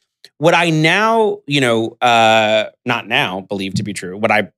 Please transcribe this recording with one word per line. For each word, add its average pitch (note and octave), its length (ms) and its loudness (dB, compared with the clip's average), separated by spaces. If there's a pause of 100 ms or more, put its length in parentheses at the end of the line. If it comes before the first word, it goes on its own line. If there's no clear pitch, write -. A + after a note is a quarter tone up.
(360)
What D#3+ 180 2
I E3+ 140 2
now, G3+ 800 0
you C#3+ 160 -2
know, A2+ 400 0
uh, A2 640 4 (180)
not A#2 240 -4
now A2 320 -2
believe F#2+ 360 -8
to - 60 -4
be G#2 120 -8
true, F#2 240 -12
what G#2+ 120 -2
I, G#2+ 280 0